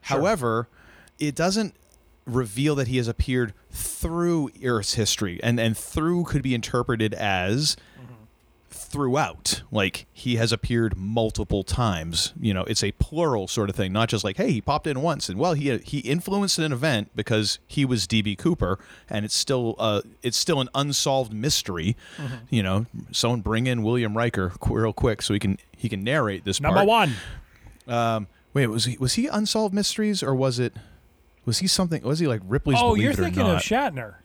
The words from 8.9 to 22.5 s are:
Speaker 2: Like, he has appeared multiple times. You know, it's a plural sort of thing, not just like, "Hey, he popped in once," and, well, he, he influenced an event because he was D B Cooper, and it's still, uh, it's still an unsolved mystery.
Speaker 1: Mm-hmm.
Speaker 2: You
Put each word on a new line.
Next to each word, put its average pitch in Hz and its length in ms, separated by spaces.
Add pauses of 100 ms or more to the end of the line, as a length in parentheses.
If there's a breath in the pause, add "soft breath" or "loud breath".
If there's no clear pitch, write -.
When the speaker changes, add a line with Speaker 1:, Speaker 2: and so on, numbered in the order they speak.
Speaker 2:
Like, 98 420
he 120 240
has 113 140
appeared 113 460
multiple 107 680
times. 85 760
You 107 140
know, 92 100
it's 110 200
a 101 100
plural 143 540
sort 104 220
of 95 60
thing, 95 160
not 110 180
just 107 140
like, 95 140
"Hey, 254 140
he 113 100
popped 151 260
in 135 140
once," 151 280
and, 92 100
well, 170 140
he, 139 260
he - 200
influenced 175 600
an 156 120
event 123 440
because 110 520
he 139 180
was 123 220
D 110 140
B 101 140
Cooper, 98 420 (320 loud breath)
and 107 160
it's - 100
still, 123 440
uh, 104 220 (200)
it's 123 160
still 151 240
an 127 140
unsolved 135 580
mystery. 107 640 (220 loud breath)
Speaker 1:
Mm-hmm. 131 180 (140 loud breath)
Speaker 2:
You 113 140